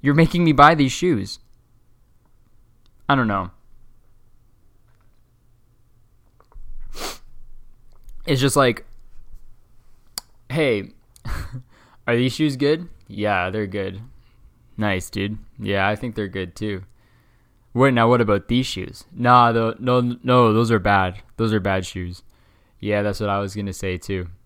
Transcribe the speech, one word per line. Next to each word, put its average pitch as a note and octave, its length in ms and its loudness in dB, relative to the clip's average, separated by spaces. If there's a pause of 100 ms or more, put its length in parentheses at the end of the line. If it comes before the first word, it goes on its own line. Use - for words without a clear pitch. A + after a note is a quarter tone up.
You're C#3+ 140 2
making E3 300 4
me D#3+ 80 4
buy D3 240 8
these C3+ 160 2
shoes." A#2+ 480 -2 (1700)
I C#3+ 80 4
don't B2 100 2
know. G2 240 -2 (4000)
It's C3+ 140 0
just C3+ 160 0
like, B2+ 280 2 (1700)
"Hey, B2+ 420 0 (560)
<laughs> - 580 -16
are A#2+ 100 2
these B2 180 2
shoes D3+ 220 0
good?" D3+ 320 0 (200)
"Yeah, G2+ 420 0
they're G#2 160 -4
good." F#2+ 360 -8 (760)
"Nice, G2+ 340 -2
dude. G#2 280 -4 (200)
Yeah, G2 300 0
I G#2 80 0
think A2+ 180 -8
they're G#2 140 -4
good F2+ 260 -8
too." G2+ 300 -6 (880)
"Wait, C3 220 4
now A#2 140 4
what A#2+ 120 4
about G#2 280 2
these B2 180 0
shoes?" - 460 -12
"Nah, A#2+ 400 4
tho-, A2+ 260 0
no, B2+ 220 2 (220)
no, B2 300 6
those A2+ 180 2
are A2+ 80 4
bad. F#2+ 440 0 (140)
Those A2+ 180 0
are G#2+ 60 2
bad F#2+ 260 -2
shoes." F2+ 360 -10 (580)
"Yeah, G#2 220 0
that's G2+ 180 -2
what G#2 100 -2
I G2+ 100 0
was G2 160 -6
gonna G2+ 160 -6
say F#2 240 -6
too. F2+ 320 -6 (180)